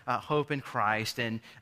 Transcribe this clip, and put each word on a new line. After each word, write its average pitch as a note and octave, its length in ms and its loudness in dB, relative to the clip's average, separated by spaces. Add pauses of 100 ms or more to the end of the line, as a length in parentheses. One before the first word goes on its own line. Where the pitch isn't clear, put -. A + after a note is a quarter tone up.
uh, B2 100 2
hope D3 320 0
in C#3+ 100 -2
Christ. A2 600 0
And, A2+ 200 -2 (220)